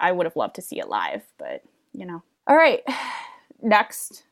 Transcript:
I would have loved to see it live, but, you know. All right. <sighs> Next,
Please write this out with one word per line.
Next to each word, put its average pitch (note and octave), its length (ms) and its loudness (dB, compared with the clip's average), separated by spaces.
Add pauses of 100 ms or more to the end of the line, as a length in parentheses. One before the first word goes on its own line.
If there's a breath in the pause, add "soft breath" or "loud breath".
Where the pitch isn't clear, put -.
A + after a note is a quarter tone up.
I F3 100 4
would F3 160 0
have E3 80 -6
loved A#2+ 220 -2
to F#3 60 -12
see - 180 -8
it - 80 -10
live, F2+ 340 -4 (160)
but, - 240 -10 (300)
you - 120 -14
know. F3 200 -12 (240)
All C#4+ 80 8
right. D#4 260 6 (400 loud breath)
<sighs> - 400 -20
Next, - 680 0